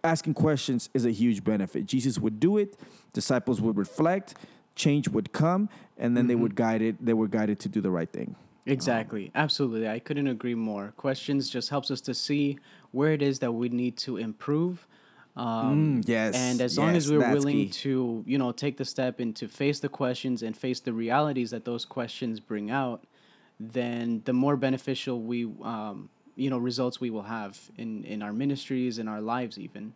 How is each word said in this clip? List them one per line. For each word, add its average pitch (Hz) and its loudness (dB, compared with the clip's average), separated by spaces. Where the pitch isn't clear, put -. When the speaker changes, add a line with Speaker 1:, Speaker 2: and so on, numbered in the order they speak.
Speaker 1:
asking 160 2
questions 143 2
is 120 2
a 117 4
huge 107 4
benefit. 98 0
Jesus 127 0
would 110 0
do 185 4
it, 202 0
disciples 120 0
would 110 2
reflect, 170 0
change 147 4
would 107 -2
come, 185 4
and 120 2
then 120 6
they 123 4
Speaker 2:
Mm-hmm. 117 4
Speaker 1:
would 104 0
guide 113 2
it, 110 0
they 117 4
were 110 4
guided 104 0
to 101 -4
do 104 0
the 95 0
right 82 0
thing. - -8
Speaker 2:
Exactly. 117 -2
Speaker 1:
Um, - -16
Speaker 2:
Absolutely. 113 0
I 117 -4
couldn't 143 -2
agree 120 -2
more. 104 -4
Questions 139 -2
just 123 -6
helps 143 -2
us 127 -4
to 127 -6
see 143 0
where 147 4
it 147 2
is 139 2
that 123 0
we 120 -2
need 120 -2
to 120 -4
improve. 147 -2
Um, 120 2
Speaker 1:
Mm, - 0
yes, 110 2
Speaker 2:
and 127 2
as 123 0
long 165 4
as 151 2
Speaker 1:
yes, 143 2
Speaker 2:
we're 151 6
Speaker 1:
that's 123 4
Speaker 2:
willing 143 2
Speaker 1:
key. 95 -8
Speaker 2:
to, 123 -2
you 131 2
know, 123 2
take 139 -4
the 135 -4
step 127 -2
and 117 -4
to 113 -8
face 143 0
the 139 -4
questions 127 -2
and 113 -4
face 127 -2
the 123 -4
realities 123 2
that 117 -8
those 117 -4
questions 117 -6
bring 104 -6
out, 127 -2
then 117 -2
the 131 0
more 139 4
beneficial 131 -2
we, 117 -2
um, 107 -8
you 135 0
know, 123 0
results 123 -2
we 123 -2
will 107 -6
have 104 -10
in, 110 -8
in 104 -8
our 104 -6
ministries, 127 -2
in 110 -6
our 107 -6
lives 117 -4
even. 104 -12